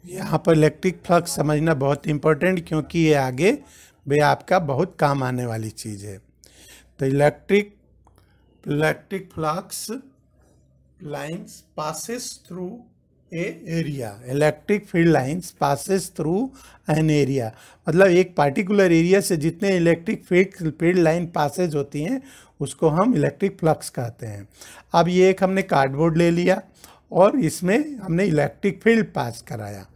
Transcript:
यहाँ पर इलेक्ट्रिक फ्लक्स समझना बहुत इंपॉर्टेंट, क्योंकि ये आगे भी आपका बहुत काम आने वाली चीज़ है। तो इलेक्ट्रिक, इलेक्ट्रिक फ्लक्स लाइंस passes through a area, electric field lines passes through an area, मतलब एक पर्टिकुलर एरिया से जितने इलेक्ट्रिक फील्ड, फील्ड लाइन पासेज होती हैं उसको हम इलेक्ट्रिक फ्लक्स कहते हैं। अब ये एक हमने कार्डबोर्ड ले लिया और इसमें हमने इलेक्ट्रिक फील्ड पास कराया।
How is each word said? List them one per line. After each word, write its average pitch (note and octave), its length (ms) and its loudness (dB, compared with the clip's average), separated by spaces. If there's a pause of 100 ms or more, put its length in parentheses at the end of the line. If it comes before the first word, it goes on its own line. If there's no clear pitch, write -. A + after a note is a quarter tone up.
यहाँ - 420 -6
पर E3 80 4
इलेक्ट्रिक D#3 540 0
फ्लक्स E3+ 280 0
समझना D3+ 400 0
बहुत C#3 320 -2
इंपॉर्टेंट, D#3+ 600 0
क्योंकि D#3+ 320 -4
ये D#3 160 4
आगे C3+ 360 0 (540)
भी C#3+ 160 0
आपका D3 400 2
बहुत D3+ 380 -4
काम C#3 240 2
आने B2+ 220 -4
वाली A2 240 -8
चीज़ G#2 360 -14
है। G2+ 120 -14 (840)
तो C3+ 60 -2
इलेक्ट्रिक, D3 680 0 (880)
इलेक्ट्रिक D#3 720 -4
फ्लक्स E3 520 -8 (1120)
लाइंस D3 640 -12 (160)
passes D#3 520 -8 (100)
through F3+ 300 -12 (600)
a E3+ 140 -6 (300)
area, C#3 340 -6 (200)
electric D3+ 580 0
field E3 240 4
lines D3+ 360 0 (140)
passes D#3 420 0 (140)
through E3+ 240 -2 (480)
an D#3 220 2
area, C3+ 380 0 (380)
मतलब F3 220 6
एक F3+ 280 2
पर्टिकुलर F#3 540 2
एरिया F3 300 4
से G3 160 -2
जितने E3+ 400 -2
इलेक्ट्रिक E3+ 480 0
फील्ड, F#3 460 0
फील्ड F3 280 0
लाइन E3 260 2 (100)
पासेज D#3 400 -2
होती C#3+ 260 -4
हैं B3+ 200 -4 (380)
उसको D3+ 300 0
हम G3 260 2
इलेक्ट्रिक D#3+ 440 -2
फ्लक्स D#3 300 0
कहते A#2 360 -10
हैं। G#2 220 -14 (460)
अब E3+ 140 4
ये F#3 220 4
एक F#3+ 140 0
हमने F#3+ 200 0
कार्डबोर्ड D3+ 540 0
ले E3+ 140 4
लिया F3+ 300 0 (500)
और C4 280 4
इसमें A3+ 560 -2
हमने F#3 300 -2
इलेक्ट्रिक D#3 580 -2
फील्ड A3+ 320 2
पास A#2+ 320 -6
कराया। G#2 380 -12 (100)